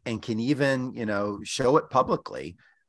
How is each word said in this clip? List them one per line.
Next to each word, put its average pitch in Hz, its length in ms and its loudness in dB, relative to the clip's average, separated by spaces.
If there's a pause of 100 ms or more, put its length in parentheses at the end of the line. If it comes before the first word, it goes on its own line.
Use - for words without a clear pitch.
and 113 160 -6
can 110 180 -2
even, 131 540 0
you 117 120 -6
know, 104 380 -2
show 131 340 2
it - 120 2
publicly, 92 680 0 (340)